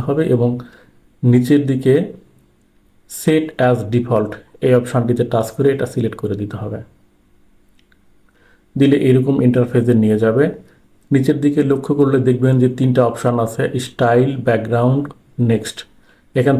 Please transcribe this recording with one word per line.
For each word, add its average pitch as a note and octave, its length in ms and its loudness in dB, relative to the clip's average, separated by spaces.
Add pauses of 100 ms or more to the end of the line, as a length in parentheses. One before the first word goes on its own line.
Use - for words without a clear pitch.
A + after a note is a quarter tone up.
হবে D3+ 180 -2 (120)
এবং A#2+ 140 0 (800)
নিচের B2+ 300 4 (100)
দিকে C3 220 2 (1300)
set D#3 260 0 (240)
as B2 80 2 (160)
default A#2 380 0 (360)
এই B2+ 120 4
অপশানটিতে A#2+ 440 -2 (100)
টাচ A2+ 220 0
করে C#3 200 0
এটা B2+ 180 -4
সিলেক্ট A2+ 300 -4
করে G#2 180 -4
দিতে G2+ 200 -8
হবে। G#2+ 180 -10 (2000)
দিলে C#3 180 4 (120)
এরকম C3 260 2 (120)
ইন্টারফেসে A#2+ 460 2 (100)
নিয়ে G#2+ 200 2
যাবে। A2+ 200 2 (720)
নিচের C#3 300 2
দিকে D3 160 0 (120)
লক্ষ্য C3+ 280 -2
করলে C3+ 180 2 (100)
দেখবেন B2+ 260 2 (100)
যে B2+ 40 4 (120)
তিনটা B2+ 300 2
অপশান A#2+ 260 -2 (100)
আছে, A2+ 180 -6 (220)
স্টাইল, B2 440 2 (180)
ব্যাকগ্রাউন্ড, A#2+ 560 0 (480)
নেক্সট। A2 260 -4 (600)
এখান C#3+ 200 2